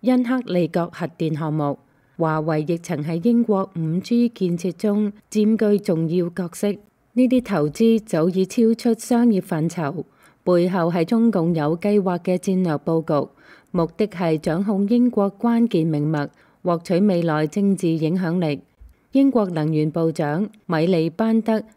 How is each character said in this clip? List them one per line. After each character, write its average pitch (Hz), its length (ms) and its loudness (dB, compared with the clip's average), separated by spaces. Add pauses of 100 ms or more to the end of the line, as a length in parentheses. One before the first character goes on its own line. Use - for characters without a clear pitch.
恩 254 220 2
克 247 180 -2
利 180 260 0
角 170 260 -2
核 175 140 -6 (100)
電 160 180 -2
項 156 160 -4
目。 147 280 -2 (380)
華 160 240 0
為 156 260 -2
亦 170 100 -2
曾 170 260 -6
喺 165 240 -4
英 233 160 4
國 190 320 0
五 160 220 -2
G 240 320 0
建 180 260 -2
設 175 180 -4
中 208 380 -2 (200)
佔 214 260 2
據 208 220 2
重 165 280 0
要 175 220 -2
角 175 240 -6
色。 208 180 -4
呢 - 560 -2
啲 247 140 2
投 175 280 0
資 226 360 4
早 170 240 0
已 185 160 0
超 208 160 -2 (140)
出 233 240 0
商 240 260 0
業 202 160 4
範 165 260 -2
疇， 156 360 -4 (400)
背 180 260 2
後 175 220 0
係 170 120 0
中 226 280 2
共 175 240 0
有 156 240 0
計 208 200 2
劃 180 200 0
嘅 180 180 -2
戰 185 240 0
略 160 160 0
佈 165 260 0
局， 147 280 -2 (400)
目 165 260 0
的 214 100 0
係 170 300 -2
掌 170 260 -2
控 202 240 -2
英 240 220 2
國 202 300 0
關 233 280 2
鍵 170 200 0
命 151 240 -2
脈， 147 180 -2 (320)
獲 175 220 0
取 170 160 0
未 185 240 2
來 156 240 0
政 196 280 0
治 180 120 -2
影 160 280 0
響 180 220 -2
力。 156 240 -2 (520)
英 277 160 4
國 233 200 2
能 160 240 -2
源 151 180 0
部 165 180 0
長 160 380 -2 (200)
米 160 180 0
利 165 240 2
班 226 320 0
德 220 200 -2 (160)